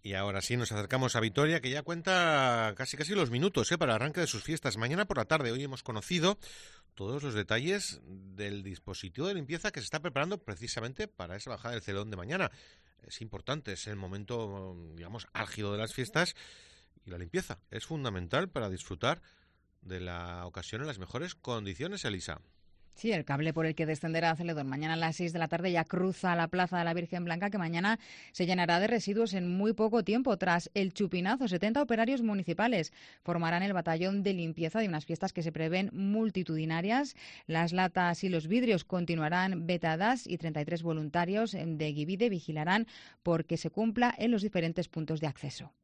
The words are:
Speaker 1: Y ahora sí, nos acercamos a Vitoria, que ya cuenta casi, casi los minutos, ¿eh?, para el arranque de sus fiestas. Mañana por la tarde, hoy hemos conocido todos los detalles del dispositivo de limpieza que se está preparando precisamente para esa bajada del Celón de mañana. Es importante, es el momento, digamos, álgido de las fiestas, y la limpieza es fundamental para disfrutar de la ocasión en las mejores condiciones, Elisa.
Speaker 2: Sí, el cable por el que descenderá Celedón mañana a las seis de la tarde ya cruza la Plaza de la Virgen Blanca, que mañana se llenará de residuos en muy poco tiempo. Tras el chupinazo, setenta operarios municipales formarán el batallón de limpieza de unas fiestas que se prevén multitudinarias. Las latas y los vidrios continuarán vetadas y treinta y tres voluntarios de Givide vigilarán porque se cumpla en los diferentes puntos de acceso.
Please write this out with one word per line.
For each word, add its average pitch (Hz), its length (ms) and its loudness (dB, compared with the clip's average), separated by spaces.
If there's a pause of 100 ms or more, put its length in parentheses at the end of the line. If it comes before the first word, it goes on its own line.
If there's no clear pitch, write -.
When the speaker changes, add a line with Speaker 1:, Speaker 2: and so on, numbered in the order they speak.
Speaker 1:
Y 101 120 -8
ahora 98 260 0
sí, - 160 -2
nos - 160 0
acercamos 120 460 0
a - 20 4
Vitoria, 143 400 2
que 131 100 -4
ya 139 140 -4
cuenta 156 920 4
casi, 131 180 -4
casi 151 200 -2
los 147 160 4
minutos, 131 400 2
¿eh?, 175 60 2
para 151 140 4
el 110 60 6
arranque 151 240 0
de 160 60 2
sus 107 160 -4
fiestas. 139 340 -2
Mañana 139 260 0
por 196 140 -2
la 113 80 0
tarde, 147 260 2
hoy 127 100 -2
hemos 131 220 -8
conocido 175 540 2 (580)
todos 120 260 -4
los 139 120 -4
detalles 120 720 0
del 95 560 -8
dispositivo 95 640 -6
de 202 60 -2
limpieza 165 380 -4
que 131 100 -8
se - 20 -8
está 156 160 -4
preparando 160 380 -2
precisamente 117 720 -6
para 87 260 -10
esa 117 140 -12
bajada 120 240 -6
del 110 100 -6
Celón 104 260 -4
de 101 80 -6
mañana. 139 320 -2 (560)
Es - 140 -14
importante, 110 540 -6
es - 140 -10
el 104 100 -6
momento, 98 800 -8 (180)
digamos, 92 380 -12
álgido 104 400 -2
de 104 60 -2
las 110 140 -4
fiestas, 147 400 0 (720)
y - 40 -16
la 87 80 -10
limpieza 92 420 -6 (100)
es 110 160 -10
fundamental 127 640 -2
para 117 220 -4
disfrutar 98 520 -4 (600)
de 92 180 -8
la 87 460 -8
ocasión 92 340 -8
en 147 80 -6
las 120 100 -6
mejores 127 380 -8
condiciones, 123 680 -6
Elisa. 95 340 -4 (560)
Speaker 2:
Sí, 220 180 0
el 156 100 0
cable 151 300 0
por 160 120 2
el 160 100 0
que 160 100 0
descenderá 165 500 2
Celedón 156 320 -2
mañana 151 280 -2
a - 20 -2
las 165 180 0
seis 175 160 -2
de 170 80 -2
la 160 80 2
tarde 170 240 0
ya 165 140 4
cruza 180 500 2
la 170 140 2
Plaza 180 300 2
de 170 40 2
la 170 100 2
Virgen 175 300 -2
Blanca, 175 260 0
que 208 80 -2
mañana 175 400 2 (360)
se 180 120 2
llenará 175 360 4
de 214 60 4
residuos 214 460 2
en 180 160 0
muy 196 220 2
poco 220 320 4
tiempo. 226 320 4
Tras 180 380 2
el 196 200 2
chupinazo, 202 540 2
setenta 202 340 2
operarios 240 400 4
municipales 202 680 2 (320)
formarán 170 400 2
el 202 80 0
batallón 180 500 2
de 196 120 2
limpieza 165 460 0
de 214 100 2
unas 151 160 -2
fiestas 170 260 -2
que 175 120 -4
se 165 100 -2
prevén 170 400 0
multitudinarias. 196 1200 0 (320)
Las 165 240 2
latas 180 540 2
y 185 40 2
los 160 180 2
vidrios 226 360 4
continuarán 175 840 2
vetadas 175 600 2
y 170 100 -2
treinta 156 220 -2
y 147 60 0
tres 165 180 -2
voluntarios 175 760 0
de 156 360 -2
Givide 180 340 2
vigilarán 180 580 0 (380)
porque 165 320 2
se 160 140 -2
cumpla 226 480 2
en 240 140 2
los 214 100 4
diferentes 175 480 0
puntos 156 320 -2
de 156 60 0
acceso. - 440 -8 (120)